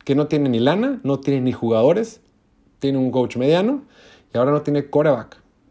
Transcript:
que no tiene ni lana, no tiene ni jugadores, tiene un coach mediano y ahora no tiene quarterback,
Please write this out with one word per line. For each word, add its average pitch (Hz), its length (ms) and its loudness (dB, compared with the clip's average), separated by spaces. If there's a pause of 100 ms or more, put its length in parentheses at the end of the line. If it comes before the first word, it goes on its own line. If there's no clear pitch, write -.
que 139 100 0
no 147 120 2
tiene 147 220 0
ni 120 100 0
lana, 208 440 0
no 135 180 -2
tiene 139 220 -2
ni 127 100 0
jugadores, 120 680 0 (560)
tiene 135 180 -2
un 131 140 0
coach 120 260 -2
mediano 180 460 0 (500)
y 117 60 -2
ahora 131 140 2
no 147 100 0
tiene 143 240 -2
quarterback, 147 500 0 (340)